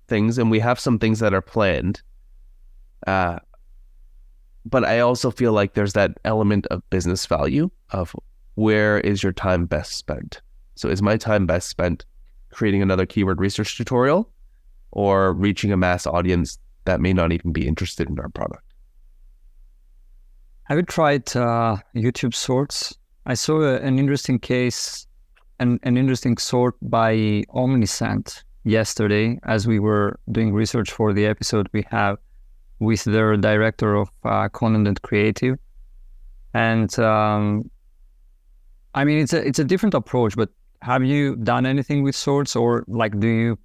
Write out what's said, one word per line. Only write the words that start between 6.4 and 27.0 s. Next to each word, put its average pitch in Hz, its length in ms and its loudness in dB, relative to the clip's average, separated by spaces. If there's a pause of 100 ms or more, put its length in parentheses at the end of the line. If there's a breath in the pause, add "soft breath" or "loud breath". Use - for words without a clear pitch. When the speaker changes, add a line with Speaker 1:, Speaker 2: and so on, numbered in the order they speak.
Speaker 1:
of - 220 -6
business 90 360 -2
value 135 440 0 (200)
of 90 240 -6 (420)
where 107 440 2
is 98 220 0
your 95 100 0
time 90 340 0
best 76 260 -4
spent? - 500 -10 (320)
So - 140 -6
is 92 140 0
my 104 140 2
time 104 300 0
best 85 220 -2
spent 85 360 -4 (460)
creating 101 320 0
another 95 240 2
keyword 95 340 0
research 101 360 -2
tutorial 131 540 0 (600)
or 98 420 2
reaching 101 400 0
a 98 40 2
mass 90 300 0
audience 87 520 0 (260)
that 90 160 0
may 92 120 2
not 85 200 2
even 85 200 -2
be 73 140 -2
interested 78 420 -4
in 71 100 -6
our 71 100 -10
product? - 340 -10 (2000)
Speaker 2:
Have 147 140 0
you 180 60 2
tried, 147 500 0
uh, 117 440 0 (180)
YouTube 120 380 0
Shorts? - 600 -4 (320)
I 127 80 -2
saw 156 260 0
a, 135 200 2
an 131 180 0
interesting 135 400 0
case, - 680 -4 (520)
an, 120 240 2
an 123 140 0
interesting 127 400 0
sort 123 440 0
by 113 600 0 (120)